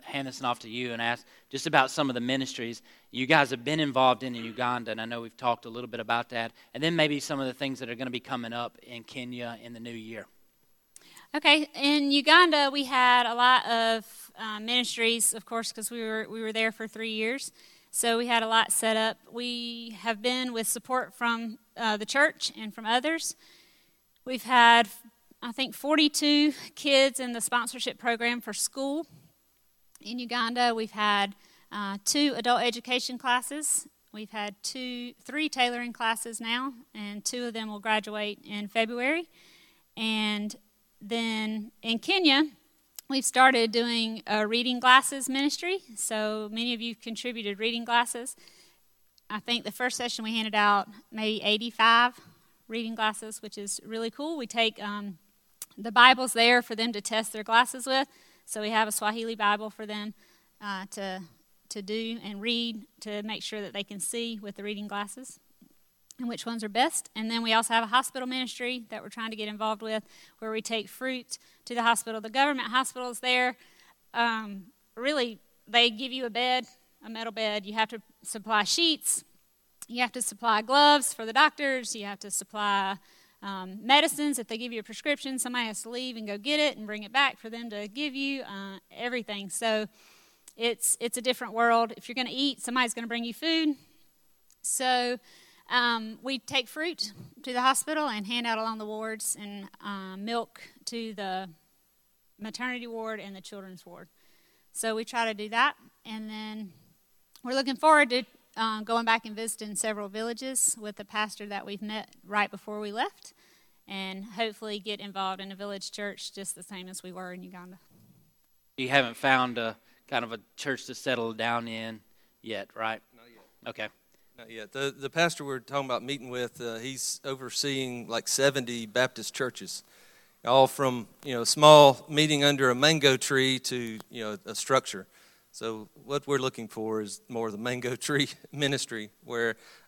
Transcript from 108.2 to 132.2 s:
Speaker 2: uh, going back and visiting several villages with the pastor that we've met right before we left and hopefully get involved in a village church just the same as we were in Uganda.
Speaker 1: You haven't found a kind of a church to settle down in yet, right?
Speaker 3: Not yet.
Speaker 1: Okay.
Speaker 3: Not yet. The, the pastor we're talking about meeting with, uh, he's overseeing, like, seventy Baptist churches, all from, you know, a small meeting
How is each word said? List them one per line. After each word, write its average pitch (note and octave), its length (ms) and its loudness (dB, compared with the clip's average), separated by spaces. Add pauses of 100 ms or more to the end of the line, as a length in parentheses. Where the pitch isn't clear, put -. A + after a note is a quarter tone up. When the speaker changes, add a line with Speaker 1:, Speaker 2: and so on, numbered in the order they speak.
Speaker 2:
uh, A3 260 -2
going A3+ 220 0
back A3+ 200 2
and G#3+ 120 -12
visiting G#3+ 400 -8
several G#3 320 -4
villages A#3 680 -4
with G#3 200 -10
the G#3 80 -14
pastor G#3+ 420 -6
that G3+ 180 -8
we've G3+ 160 -10
met G#3+ 360 -8 (100)
right G3+ 240 0
before G#3 300 -10
we G#3 100 -8
left B3 420 -6 (540)
and F#3+ 380 -8
hopefully G#3+ 560 -6
get G3+ 180 -8
involved F#3+ 420 -6
in G3 120 -12
a - 20 -14
village G3 380 -10
church - 400 -10
just G3 240 -10
the F3+ 80 -18
same F#3 240 -14
as F#3+ 160 -14
we F#3 80 -14
were F3+ 200 -12
in F3+ 120 -14
Uganda. F3+ 340 -18 (960)
Speaker 1:
You B2+ 120 -4
haven't B2+ 280 4
found B2+ 400 4
a A2+ 200 -2 (320)
kind A#2+ 160 -2
of A2+ 80 -10
a A2+ 80 -10 (160)
church - 300 -6
to B2+ 100 -12
settle A#2 360 -2
down A#2 360 -2
in A2+ 320 -10 (420)
yet, G2+ 320 -10
right? A2 260 -6 (140)
Speaker 3:
Not A#2 180 -20
yet. - 380 -18
Speaker 1:
Okay. G#2+ 180 -8 (500)
Speaker 3:
Not A2+ 120 -20
yet. A2 220 -14
The, C#3 240 -4
the C3+ 140 -8
pastor E3 340 0
we're C#3 140 -6
talking C3+ 260 -4
about A#2+ 180 -4
meeting B2+ 280 -8
with, B2 320 -6
uh, A2+ 160 -8
he's B2+ 460 -8
overseeing, C3 840 -4
like, A#2 180 -4
seventy B2 600 2
Baptist B2 480 0
churches, A#2 500 -8 (640)
all C3 200 8
from, B2 420 0 (180)
you C3 80 -4
know, A#2 80 -2
a A2+ 40 -4
small D3 600 12
meeting D3+ 340 2